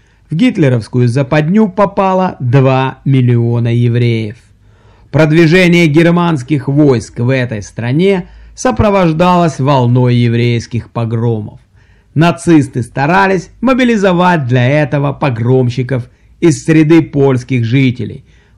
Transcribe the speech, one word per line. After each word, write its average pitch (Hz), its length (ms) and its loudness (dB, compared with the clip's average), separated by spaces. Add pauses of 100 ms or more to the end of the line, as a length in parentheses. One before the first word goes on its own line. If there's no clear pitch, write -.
(320)
в 151 40 -6
гитлеровскую 131 720 0
западню 151 640 0
попало 190 680 -2
два 131 680 0
миллиона 120 680 0
евреев. 117 680 -2 (760)
Продвижение 165 720 4
германских 165 840 0
войск 139 520 0
в 120 100 -2
этой 123 320 -4
стране 165 680 -2 (260)
сопровождалось 180 1040 0
волной 127 560 2
еврейских 117 720 -2
погромов. 113 720 -6 (560)
Нацисты 160 680 2
старались 180 680 -2 (100)
мобилизовать 190 840 0
для 123 200 0
этого 143 460 -2
погромщиков 123 960 -2 (300)
из 156 260 0
среды 160 380 4
польских 131 600 -2
жителей – 127 640 -2 (320)